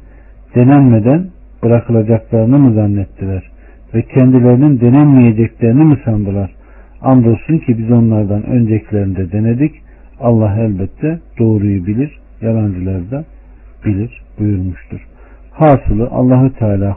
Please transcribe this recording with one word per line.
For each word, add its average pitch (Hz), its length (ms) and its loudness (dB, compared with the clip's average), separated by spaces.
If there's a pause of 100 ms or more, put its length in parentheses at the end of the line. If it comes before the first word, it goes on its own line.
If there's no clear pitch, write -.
(540)
denenmeden 131 720 2 (360)
bırakılacaklarını 113 960 0
mı 131 160 4
zannettiler 98 760 -4 (440)
ve 117 80 -2
kendilerinin 127 800 2
denenmeyeceklerini 120 1040 4
mi 147 200 4
sandılar? 101 460 -4 (520)
Andolsun 127 560 0
ki 120 200 -4
biz 113 120 -4
onlardan 107 560 0
öncekilerini 107 720 -2
de 92 160 -6
denedik. 117 420 -2 (460)
Allah 110 380 0
elbette 113 600 -6 (200)
doğruyu 101 480 -2
bilir, 120 320 -6 (220)
yalancıları 95 720 -6
da 143 140 -10 (600)
bilir 110 380 -6 (160)
buyurmuştur. 92 680 -8 (440)
Hasılı 123 600 0
Allahü 127 420 2
Teala 101 440 -4